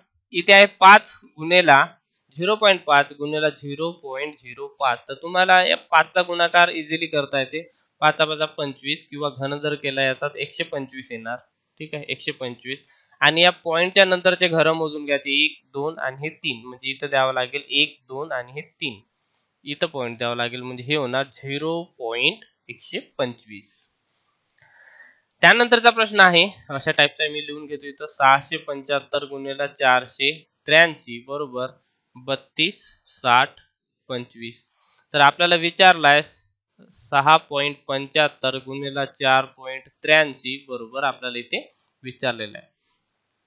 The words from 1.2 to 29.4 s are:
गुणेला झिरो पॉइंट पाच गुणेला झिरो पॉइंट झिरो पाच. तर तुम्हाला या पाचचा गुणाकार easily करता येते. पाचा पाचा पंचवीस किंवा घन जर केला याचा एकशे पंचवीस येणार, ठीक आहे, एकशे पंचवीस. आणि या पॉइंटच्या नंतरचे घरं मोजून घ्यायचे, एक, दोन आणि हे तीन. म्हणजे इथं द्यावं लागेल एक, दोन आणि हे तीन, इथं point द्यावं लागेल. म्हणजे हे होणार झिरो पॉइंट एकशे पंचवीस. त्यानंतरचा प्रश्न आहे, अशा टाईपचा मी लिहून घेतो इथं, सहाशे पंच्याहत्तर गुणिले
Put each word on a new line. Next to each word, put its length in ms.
गुणेला 640
झिरो 180
पॉइंट 280
पाच 300
गुणेला 360
झिरो 420
पॉइंट 460
झिरो 300
पाच. 420
तर 40
तुम्हाला 500
या 140
पाचचा 440
गुणाकार 480
easily 380
करता 320
येते. 340
पाचा 260
पाचा 200
पंचवीस 640
किंवा 200
घन 280
जर 180
केला 260
याचा 340
एकशे 280
पंचवीस 480
येणार, 240
ठीक 160
आहे, 120
एकशे 240
पंचवीस. 600
आणि 220
या 80
पॉइंटच्या 560
नंतरचे 420
घरं 240
मोजून 340
घ्यायचे, 400
एक, 160
दोन 260
आणि 180
हे 120
तीन. 360
म्हणजे 240
इथं 180
द्यावं 260
लागेल 360
एक, 380
दोन 240
आणि 200
हे 100
तीन, 380
इथं 240
point 300
द्यावं 180
लागेल. 260
म्हणजे 220
हे 120
होणार 380
झिरो 500
पॉइंट 600
एकशे 300
पंचवीस. 960
त्यानंतरचा 480
प्रश्न 300
आहे, 300
अशा 220
टाईपचा 380
मी 160
लिहून 200
घेतो 200
इथं, 200
सहाशे 520
पंच्याहत्तर 640
गुणिले 440